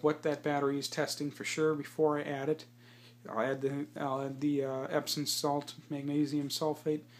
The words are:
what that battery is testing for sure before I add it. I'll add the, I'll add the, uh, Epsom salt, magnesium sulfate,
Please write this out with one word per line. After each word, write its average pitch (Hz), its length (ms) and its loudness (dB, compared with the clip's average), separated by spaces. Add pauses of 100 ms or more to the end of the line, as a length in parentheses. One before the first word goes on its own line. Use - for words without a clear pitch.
what 147 200 4
that 147 200 0
battery 143 360 2
is 139 80 -4
testing 147 440 -2
for - 140 -12
sure 156 300 2
before 147 440 2
I 147 60 -4
add 143 260 -2
it. 156 160 0 (600)
I'll 110 140 -2
add 135 220 2
the, 139 240 -2 (100)
I'll 135 240 -2
add 135 220 -4
the, 143 220 2
uh, 135 240 -2
Epsom 151 360 0
salt, 143 520 0 (120)
magnesium 143 600 0
sulfate, 151 540 0 (160)